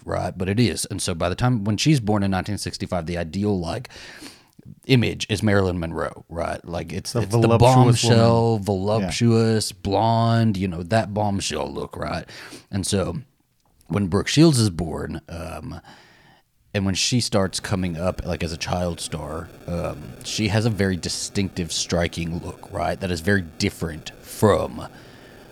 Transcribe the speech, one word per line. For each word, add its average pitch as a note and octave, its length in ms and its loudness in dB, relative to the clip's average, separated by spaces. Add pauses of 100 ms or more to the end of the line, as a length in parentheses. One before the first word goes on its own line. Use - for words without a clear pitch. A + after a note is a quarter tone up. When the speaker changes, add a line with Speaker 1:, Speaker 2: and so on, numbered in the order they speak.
Speaker 1:
right? F2+ 300 -4
But F2+ 140 -2
it G2+ 100 0
is. G#2 260 2
And F#2+ 160 -8
so F#2+ 120 -4
by E2+ 160 -2
the F#2 60 -2
time, B2 300 0
when G#2 120 0
she's D3+ 220 4
born G#2 240 0
in G2 80 0
nineteen F#2+ 260 -2
sixty-five, - 480 -6
the F2 120 -4
ideal, F#2 420 -2
like, E2 300 -6 (1000)
image A2 420 2
is G#2+ 140 -2
Marilyn G2 360 2
Monroe, E2 500 -6
right? E2 360 -6
Like, E2 260 -8
it's, - 220 -8
Speaker 2:
The A#2+ 80 0
Speaker 1:
it's G2 100 -4
the A#2 100 2
Speaker 2:
voluptuous A#2 340 8
Speaker 1:
bombshell, A#2 800 6
Speaker 2:
woman. G#2 100 -2
Speaker 1:
voluptuous, A2 1080 2
blonde, A2+ 840 2
you F#2+ 100 0
know, F2 160 -4
that G#2 300 0
bombshell G2 580 -2
look, - 240 -8
right? D#2 300 -6 (460)
And G2 160 -2
so F#2 320 0 (680)
when G2+ 200 0
Brooke F2 200 0
Shields D3+ 320 6
is G#2+ 120 4
born, D#2 580 -6
um, E2 500 -10 (960)
and G2 120 2
when F#2+ 80 0
she - 260 2
starts F#2+ 380 0
coming F#2 380 -2
up, F2+ 280 -2
like, E2+ 160 -4
as E2+ 100 -4
a E2 60 -8
child F2+ 420 -4
star, D#2 480 -8 (200)
um, D#2+ 340 -6 (220)
she - 240 -2
has G#2+ 180 2
a A#2+ 60 2
very F#2+ 260 2
distinctive, F2+ 760 -4
striking E2+ 720 -2
look, - 300 -14
right? E2+ 260 -4
That F#2 120 -4
is F2 100 -2
very F#2+ 220 2
different D#2+ 640 -6 (140)
from E2 640 0 (640)